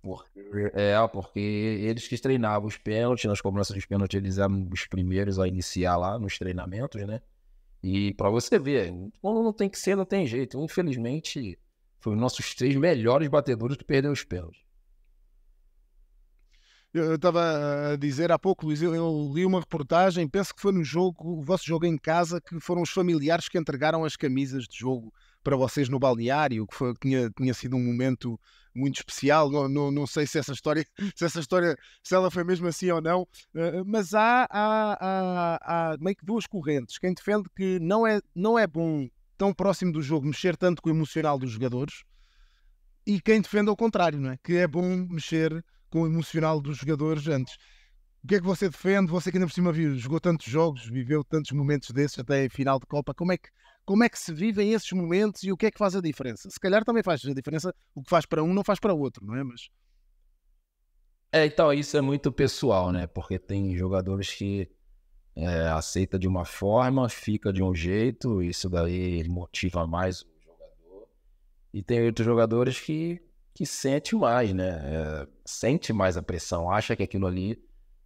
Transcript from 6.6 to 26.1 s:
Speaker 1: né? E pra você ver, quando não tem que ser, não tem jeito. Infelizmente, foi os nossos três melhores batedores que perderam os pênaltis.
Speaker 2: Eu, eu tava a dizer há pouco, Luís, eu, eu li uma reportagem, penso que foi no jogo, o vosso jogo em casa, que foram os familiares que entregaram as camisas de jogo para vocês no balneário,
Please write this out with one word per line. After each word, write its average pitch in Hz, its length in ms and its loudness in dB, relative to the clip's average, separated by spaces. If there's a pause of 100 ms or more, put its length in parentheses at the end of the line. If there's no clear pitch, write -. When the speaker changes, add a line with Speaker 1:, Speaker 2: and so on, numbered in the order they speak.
Speaker 1:
né? 110 160 -8 (640)
E 98 280 0
pra 101 160 2
você 120 280 2
ver, 131 360 0 (280)
quando 220 220 -2
não 220 80 0
tem 208 180 -2
que - 80 -14
ser, 196 200 0
não 190 80 0
tem 190 200 0
jeito. 123 320 -4
Infelizmente, 139 1040 -4 (440)
foi 107 120 0
os 110 40 0
nossos - 340 -2
três 139 220 2
melhores 139 540 2
batedores 131 480 0
que - 80 -18
perderam 143 260 2
os - 140 -4
pênaltis. 87 360 -10 (2250)
Speaker 2:
Eu, 160 180 2
eu 160 60 0
tava 147 760 2
a - 20 -2
dizer 147 340 0
há 165 80 6
pouco, 185 280 0
Luís, 151 160 -2
eu, 170 120 2
eu 160 400 -2
li 175 120 2
uma 185 160 2
reportagem, 165 640 2
penso 190 260 -2
que - 80 -20
foi 202 120 2
no 175 100 2
jogo, 165 560 -2
o - 20 -8
vosso 170 240 0
jogo 160 200 0
em 165 120 2
casa, 165 440 0
que 165 180 -12
foram 175 220 -2
os 160 80 -2
familiares 170 580 0
que - 100 -2
entregaram 156 460 0
as 151 140 -4
camisas 135 480 -2
de - 120 -18
jogo 117 360 -4 (280)
para 139 140 0
vocês 131 320 0
no 135 100 -2
balneário, 123 720 2